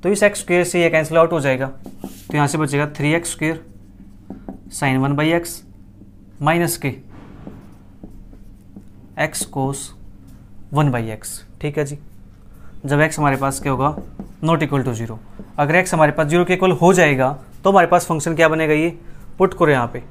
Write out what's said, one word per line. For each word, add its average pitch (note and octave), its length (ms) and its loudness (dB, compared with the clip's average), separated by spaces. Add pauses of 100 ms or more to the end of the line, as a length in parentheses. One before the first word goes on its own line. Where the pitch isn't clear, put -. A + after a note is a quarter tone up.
तो F3 60 0
इस G3+ 140 2
एक्स G3+ 180 2
स्क्वायर F3 240 2
से F3 180 0
ये E3 80 4
कैंसिल D#3 280 2
आउट E3 140 6
हो D#3+ 80 0
जाएगा, C3+ 260 0
तो - 680 -14
यहाँ D3 120 4
से D#3 120 0
बचेगा C#3+ 280 0 (100)
थ्री D3 180 0
एक्स E3+ 160 -2
स्क्वायर D#3+ 340 -6 (1080)
sin C3 260 0
वन C#3 180 0
by D3 80 0 (100)
x E3+ 260 -4 (800)
माइनस E3 420 0
के B2+ 100 -4 (2250)
x D3+ 300 -4
cos C3+ 280 -4 (920)
वन C#3+ 200 2
by A#2 100 -2 (140)
x, - 220 -14 (220)
ठीक D3 180 -4
है D3+ 60 0
जी। D3 140 -10 (880)
जब C#3+ 140 2
x D#3 180 2
हमारे C#3+ 180 2
पास C3+ 240 -2
क्या C#3 120 0
होगा, C3 220 0 (500)
not D#3+ 180 2
equal C#3 220 0
to B2 100 -2
zero। A2 220 -8 (420)
अगर D3+ 240 4
x F#3 120 -2
हमारे D#3 180 4
पास D#3 140 0
ज़ीरो F3 180 2
के F3+ 100 0
इक्वल F3+ 180 2
हो E3+ 220 6
जाएगा C#3+ 360 4 (340)
तो F#3+ 60 4
हमारे F#3+ 160 6
पास F3 200 2
फंक्शन D#3+ 300 -2
क्या D#3+ 120 4
बनेगा, D#3 260 2
ये D#3+ 140 2 (500)
पुट F#3 200 2
करो D#3+ 120 4
यहाँ A#2+ 220 2
पे C3 180 -12